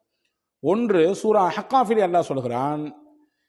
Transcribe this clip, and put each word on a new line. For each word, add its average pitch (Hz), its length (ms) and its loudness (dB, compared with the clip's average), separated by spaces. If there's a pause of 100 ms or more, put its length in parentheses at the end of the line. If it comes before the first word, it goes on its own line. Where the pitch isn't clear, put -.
(600)
ஒன்று 190 540 2
சூரா 202 380 2
அஹ்காஃபிலே 220 500 0
அல்லாஹ் 175 180 2
சொல்கிறான், 143 720 -4 (540)